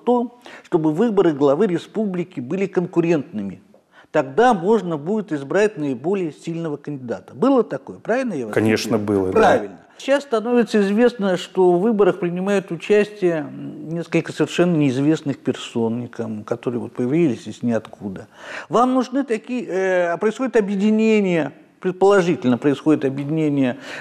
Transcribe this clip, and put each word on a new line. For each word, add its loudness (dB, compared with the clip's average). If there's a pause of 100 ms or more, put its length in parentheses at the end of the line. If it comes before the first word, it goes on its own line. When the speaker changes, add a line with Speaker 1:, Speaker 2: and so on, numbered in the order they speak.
Speaker 1:
том, -2 (240)
чтобы 0
выборы 4
главы 4
республики -4
были -4
конкурентными. -2 (480)
Тогда 2
можно 0
будет -6
избрать 0
наиболее -4
сильного -8
кандидата. -10
Было 2
такое, -10
правильно -4
я -4
вас -10
Speaker 2:
Конечно, 2
Speaker 1:
цитирую? 0
Speaker 2:
было, -2
да. 4
Speaker 1:
Правильно. 2 (180)
Сейчас 0
становится 2
известно, 2
что 2
в 2
выборах 2
принимают -2
участие 0
несколько -6
совершенно 0
неизвестных 0
персон -4
никому, -8
которые -4
вот -10
появились 0
из -10
ниоткуда. -4 (400)
Вам 2
нужны 0
такие, -6
э, 0
происходит -2
объединение, 2 (260)
предположительно 2
происходит 0
объединение, -2 (240)